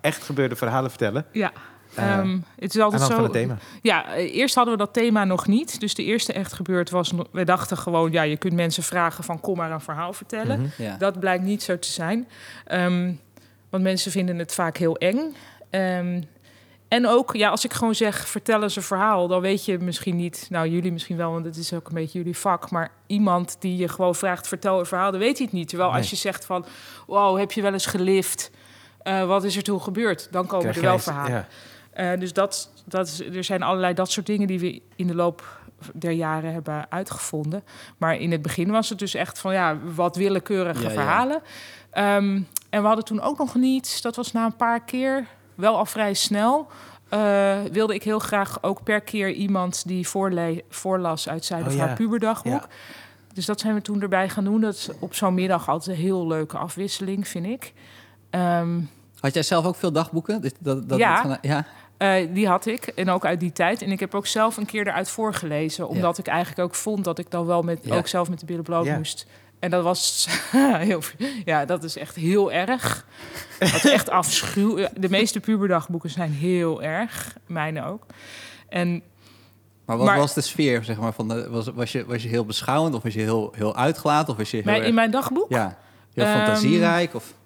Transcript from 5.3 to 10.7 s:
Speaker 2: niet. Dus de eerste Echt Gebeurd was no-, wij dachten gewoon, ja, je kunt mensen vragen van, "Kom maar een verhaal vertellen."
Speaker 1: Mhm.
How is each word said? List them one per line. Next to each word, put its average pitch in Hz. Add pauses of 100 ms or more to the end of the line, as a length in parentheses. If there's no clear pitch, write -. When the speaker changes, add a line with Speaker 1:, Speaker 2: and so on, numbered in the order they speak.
Speaker 2:
niet. 226
Dus 214
de -
eerste 220
Echt 196
Gebeurd 180
was 175
no-, 175
wij 180
dachten 180
gewoon, 165
ja, 165
je 151
kunt 175
mensen 170
vragen 170
van, 165
"Kom 190
maar 165
een 160
verhaal 165
vertellen." 220
Speaker 1:
Mhm. 139